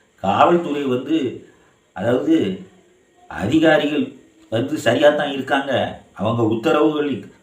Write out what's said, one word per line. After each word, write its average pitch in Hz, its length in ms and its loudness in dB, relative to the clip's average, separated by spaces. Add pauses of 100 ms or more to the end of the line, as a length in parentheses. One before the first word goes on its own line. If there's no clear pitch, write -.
(140)
காவல்துறை 147 680 0
வந்து, 131 680 -4 (440)
அதாவது 190 760 0 (600)
அதிகாரிகள் 147 840 0 (380)
வந்து 123 280 -2
சரியா 147 320 4
தான் 147 220 0
இருக்காங்க. 135 680 -4 (100)
அவங்க 117 300 -2
உத்தரவுகள் 147 880 0 (140)